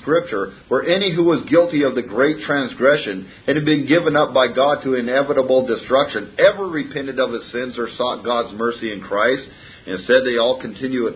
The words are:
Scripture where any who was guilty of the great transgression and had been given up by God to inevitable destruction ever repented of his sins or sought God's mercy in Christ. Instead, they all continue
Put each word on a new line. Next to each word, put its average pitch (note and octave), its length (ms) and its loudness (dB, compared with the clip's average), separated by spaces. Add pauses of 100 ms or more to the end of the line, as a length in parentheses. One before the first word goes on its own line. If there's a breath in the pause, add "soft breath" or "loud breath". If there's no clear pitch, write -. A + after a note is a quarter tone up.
Scripture A#2+ 520 -2 (160 loud breath)
where C3 140 2
any F#3 280 0
who E3+ 140 0
was D3+ 180 2
guilty D3+ 400 2
of B2+ 100 2
the A#2+ 80 -2
great C3 400 0
transgression A#2+ 840 0 (180 loud breath)
and C#3 120 0
had D3+ 80 -2
been D3 200 2
given D#3 300 2
up D3 180 2
by B2+ 140 4
God C#3 360 0
to C3 120 0
inevitable B2+ 720 2
destruction A2+ 600 0 (100)
ever G3 280 4
repented C#3 520 -6
of A#2+ 140 0
his A2+ 180 -8
sins B2 260 -6
or A#2 120 -6
sought A#2+ 340 -6
God's A#2 340 -4
mercy A2+ 360 -4
in F#2+ 80 -10
Christ. A2+ 420 0 (420 loud breath)
Instead, A#2+ 380 2
they B2 140 0
all B2 220 2
continue A#2+ 560 -4